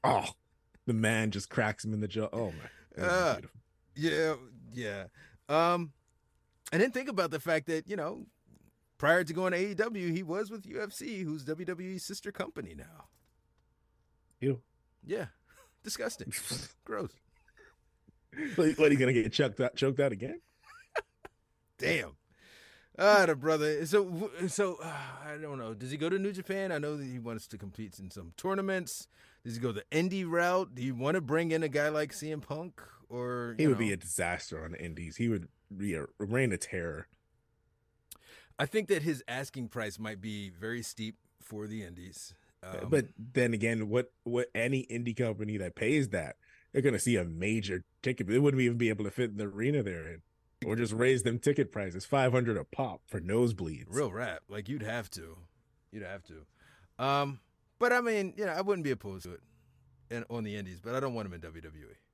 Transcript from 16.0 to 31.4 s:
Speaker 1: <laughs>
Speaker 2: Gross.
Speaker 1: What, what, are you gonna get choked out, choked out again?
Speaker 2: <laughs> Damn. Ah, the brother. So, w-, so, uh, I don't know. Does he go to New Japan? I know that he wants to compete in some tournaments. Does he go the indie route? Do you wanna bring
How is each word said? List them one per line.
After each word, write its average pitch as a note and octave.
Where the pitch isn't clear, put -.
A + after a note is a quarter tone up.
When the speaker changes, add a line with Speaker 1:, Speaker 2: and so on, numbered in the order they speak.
Speaker 1:
<laughs> -
Speaker 2:
Gross. -
Speaker 1:
What, D#3
what, D#3
are C#3+
you C#3
gonna C3
get A2
choked B2+
out, B2
choked C3+
out C#3
again? A#2+
Speaker 2:
<laughs> -
Damn. A2+
Ah, G3+
the D#3+
brother. D3+
So, G3
w-, F3+
so, F#3+
uh, D#3+
I D3+
don't C#3+
know. A2+
Does A#2
he D3+
go D#3
to F#3+
New G3
Japan? F#3+
I D#3
know D3+
that C#3
he B2+
wants A#2
to G#2+
compete G2
in F#2+
some E2+
tournaments. F#3+
Does A#2
he A#2
go B2
the G3+
indie F3+
route? F3
Do B2
you C3
wanna D3
bring D#3+